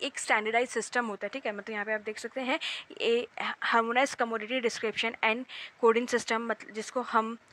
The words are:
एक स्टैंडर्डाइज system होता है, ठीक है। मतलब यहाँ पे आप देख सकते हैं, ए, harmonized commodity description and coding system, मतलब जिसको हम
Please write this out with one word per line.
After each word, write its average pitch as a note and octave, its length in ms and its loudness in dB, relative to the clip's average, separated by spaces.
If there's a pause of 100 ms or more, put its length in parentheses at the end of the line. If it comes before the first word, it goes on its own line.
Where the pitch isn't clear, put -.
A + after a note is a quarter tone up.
एक C4+ 160 -4
स्टैंडर्डाइज A3+ 500 2
system A#3+ 380 -2
होता G#3 200 -6
है, - 20 -2
ठीक C4+ 180 -6
है। A3 60 -2
मतलब G3+ 180 -8
यहाँ G#3 140 -4
पे A3 80 -2
आप G#3+ 80 0
देख G#3+ 180 -8
सकते A#3+ 220 -8
हैं, C4 180 0 (420)
ए, A#3 260 4 (480)
harmonized A#3 480 2
commodity A3+ 400 -2
description A3 520 0 (100)
and A3+ 200 2 (400)
coding A#3 240 6
system, A3+ 300 2
मतलब A3+ 360 -4
जिसको A3 260 -6
हम A3+ 380 0 (140)